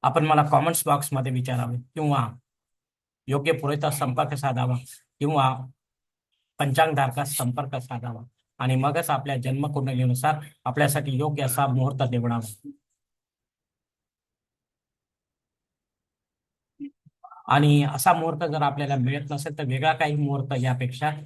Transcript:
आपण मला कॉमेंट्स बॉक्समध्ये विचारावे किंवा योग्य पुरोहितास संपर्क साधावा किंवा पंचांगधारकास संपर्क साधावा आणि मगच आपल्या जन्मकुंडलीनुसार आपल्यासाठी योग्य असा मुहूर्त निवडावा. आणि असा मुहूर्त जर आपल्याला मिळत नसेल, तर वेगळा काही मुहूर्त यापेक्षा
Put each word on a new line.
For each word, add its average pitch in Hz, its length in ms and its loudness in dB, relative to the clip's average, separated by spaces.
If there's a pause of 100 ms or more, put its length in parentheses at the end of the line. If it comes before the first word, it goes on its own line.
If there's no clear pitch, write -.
आपण 131 240 2
मला 151 180 6
कॉमेंट्स 151 420 2
बॉक्समध्ये 143 460 0
विचारावे 123 460 -2
किंवा 139 560 -2 (920)
योग्य 143 240 0
पुरोहितास 147 480 -2
संपर्क 147 340 -2
साधावा 127 420 -2 (440)
किंवा 139 400 2 (1000)
पंचांगधारकास 139 800 2
संपर्क 135 380 -4
साधावा 120 460 -8 (360)
आणि 127 180 2
मगच 147 340 2
आपल्या 139 280 0
जन्मकुंडलीनुसार 131 1000 0 (300)
आपल्यासाठी 147 460 0
योग्य 143 320 -2
असा 135 240 0
मुहूर्त 131 440 0
निवडावा. 117 600 -4 (4000)
आणि 147 360 6
असा 143 300 2
मुहूर्त 160 380 -2
जर 151 100 -2
आपल्याला 143 340 0
मिळत 135 360 0
नसेल, 147 260 -6
तर 151 80 -4
वेगळा 135 280 0
काही 151 220 0
मुहूर्त 139 460 -2
यापेक्षा 127 500 -2 (140)